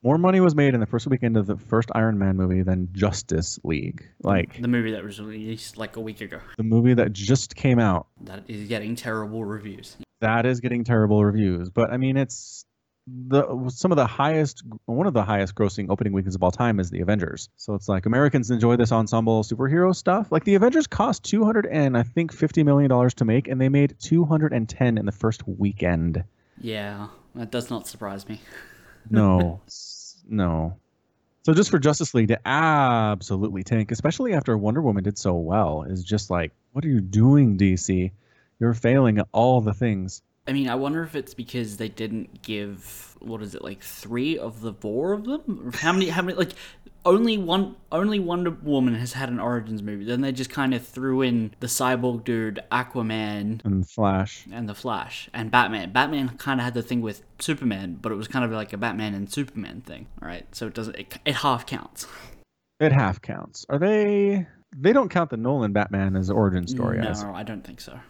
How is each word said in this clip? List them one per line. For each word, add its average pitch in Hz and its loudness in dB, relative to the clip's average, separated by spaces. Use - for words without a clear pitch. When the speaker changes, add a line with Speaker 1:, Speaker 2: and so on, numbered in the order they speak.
Speaker 1:
More 139 4
money 185 6
was 175 6
made 143 4
in 117 2
the 107 0
first 117 -2
weekend 120 2
of 98 2
the 101 -2
first 113 0
Iron 110 2
Man 95 2
movie 92 2
than 90 0
Justice 92 -2
League. 80 -4
Like, 98 0
Speaker 2:
The 120 -4
movie 120 0
that 101 -8
was 104 -14
released, 110 -12
like, 110 -10
a 113 -8
week 110 -12
ago. 95 -12
Speaker 1:
the 110 -2
movie 113 6
that 110 4
just 98 -2
came 123 4
out. 98 2
Speaker 2:
That 95 -16
is 104 -12
getting 110 -6
terrible 110 -8
reviews. 104 -12
Speaker 1:
That 117 2
is 123 2
getting 120 -2
terrible 107 6
reviews. 98 2
But, 117 2
I 123 -2
mean, 131 0
it's - -6
the, 127 0
some 131 -2
of 160 4
the 131 4
highest, 151 0
one 131 0
of 180 0
the 110 2
highest 98 0
grossing 101 -2
opening 101 0
weekends 95 -2
of 90 -2
all 92 4
time 117 0
is 87 -2
The 90 -6
Avengers. 92 -2
So - -8
it's 98 -6
like, 95 0
Americans 123 2
enjoy 120 4
this 120 2
ensemble 113 2
superhero 143 2
stuff. 190 0
Like, 160 0
The 202 4
Avengers 254 4
cost - -2
two 214 2
hundred 214 2
and, 139 2
I 117 2
think, 160 -2
fifty 160 2
million 143 6
dollars 123 4
to - 0
make, 117 2
and 131 -2
they 131 4
made 139 4
two 170 2
hundred 156 2
and 113 0
ten 120 2
in 104 -2
the 98 -2
first - -2
weekend. 87 0
Speaker 2:
Yeah, 104 -8
that 117 -10
does 120 -4
not 113 -8
surprise 98 -10
me. 107 -10
<laughs> - -20
Speaker 1:
No. 95 4
No. 87 -2
So 160 6
just 196 4
for 180 2
Justice 147 2
League 110 4
to 113 0
absolutely 110 2
tank, 110 0
especially 170 -2
after 131 0
Wonder 110 0
Woman 101 0
did 101 -2
so 92 0
well, 82 0
is 90 -6
just 101 -4
like, 87 -2
"What 147 -4
are 160 -2
you 127 2
doing, 110 6
D 92 4
C? 92 0
You're 117 2
failing 117 4
at 104 -2
all 123 4
the 107 0
things." 98 -4
Speaker 2:
I 131 -4
mean, 139 -2
I 120 -4
wonder 143 -4
if 156 -10
it's - -10
because 117 -8
they 110 -6
didn't 107 -10
give, 101 -12
what 110 -12
is 95 -12
it, - -14
like, 185 -12
three 123 -6
of 110 -12
the 113 -8
four 123 -4
of 208 -6
them? 240 -8
How 165 -2
many, 185 0
how 170 -4
many, 180 -6
like, 175 -2
only 214 4
one, 190 -2
only 202 0
Wonder 175 -2
Woman 135 0
has 117 -6
had 131 -6
an 120 -4
origins 110 -4
movie. 104 -8
Then 120 -2
they 135 0
just 131 -6
kinda 131 -2
threw 131 -2
in 117 0
the 120 -8
Cyborg 123 0
dude, 110 -4
Aquaman. 110 -4
Speaker 1:
And 95 0
Flash. 98 -2
Speaker 2:
And 113 -8
the 101 -10
Flash. - -8
And 110 -8
Batman. 110 2
Batman 131 0
kinda 131 -2
had 120 -4
the 117 -2
thing 120 -2
with 110 -6
Superman, 98 -4
but 110 -6
it 104 -4
was 107 -8
kind 127 -2
of 113 -2
like 107 -6
a 104 -10
Batman 107 -4
and 98 -6
Superman 117 -8
thing, - -16
right? 85 -14
So 110 -10
it - -14
doesn't, 110 -8
it, - -14
it 143 0
half 127 -2
counts. - -12
Speaker 1:
It 151 4
half 110 2
counts. - -14
Are 139 -2
they, 202 2
they 156 4
don't 247 4
count 170 0
the 120 -6
Nolan 117 0
Batman 98 0
as 92 0
origin 92 2
story, 90 -2
I - -2
Speaker 2:
No, 82 -4
Speaker 1:
assume. 101 -8
Speaker 2:
I 95 -10
don't 107 -12
think - -20
so. - -18